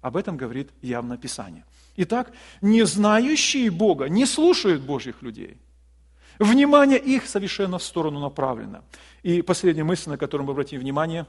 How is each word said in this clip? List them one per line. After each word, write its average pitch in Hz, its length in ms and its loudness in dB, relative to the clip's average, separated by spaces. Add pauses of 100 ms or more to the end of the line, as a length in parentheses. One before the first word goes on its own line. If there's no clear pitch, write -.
Об 131 160 -6
этом 190 180 -6
говорит 131 360 -8 (100)
явно 120 360 -6
Писание. 98 460 -14 (320)
Итак, 226 380 -4 (260)
не 220 240 6
знающие 220 880 2
Бога 165 380 0
не 214 160 4
слушают 220 560 2
Божьих 131 400 -8
людей. 107 360 -14 (800)
Внимание 277 640 6
их 269 280 0
совершенно 196 520 -4
в - 40 -8
сторону 156 360 -4
направлено. 131 640 -6 (400)
И 175 180 0
последняя 170 440 0
мысль, 165 240 -4
на 143 80 -8
которую 143 280 -4
мы 139 60 -6
обратим 135 300 -6
внимание 156 480 -4